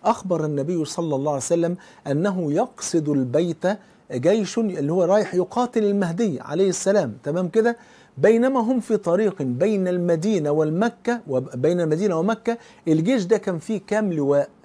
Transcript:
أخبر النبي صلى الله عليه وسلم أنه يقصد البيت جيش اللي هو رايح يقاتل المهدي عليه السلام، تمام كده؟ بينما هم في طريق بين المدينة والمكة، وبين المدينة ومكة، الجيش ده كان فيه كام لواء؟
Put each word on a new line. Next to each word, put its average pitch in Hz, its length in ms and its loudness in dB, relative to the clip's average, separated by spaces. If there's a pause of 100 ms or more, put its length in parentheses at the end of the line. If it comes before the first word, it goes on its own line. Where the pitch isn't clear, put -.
أخبر 180 400 0
النبي 151 400 -2
صلى 156 300 -4
الله 139 180 -2
عليه 135 100 -4
وسلم 170 340 0 (300)
أنه 165 460 -2
يقصد 170 560 -2
البيت 147 560 0 (480)
جيش 180 460 0
اللي 165 340 -2
هو 180 120 2
رايح 196 300 2
يقاتل 220 500 0
المهدي 196 560 0
عليه 175 280 0
السلام، 185 540 0
تمام 170 260 -4
كده؟ 226 280 2 (420)
بينما 233 420 4
هم 233 200 0
في 214 160 -2
طريق 190 460 0
بين 180 460 0
المدينة 175 640 0
والمكة، 190 760 0
وبين 135 520 0
المدينة 165 380 0
ومكة، 220 400 -2 (300)
الجيش 175 360 2
ده 208 140 2
كان 185 200 -4
فيه 202 280 -6
كام 214 260 -2
لواء؟ 143 360 2 (160)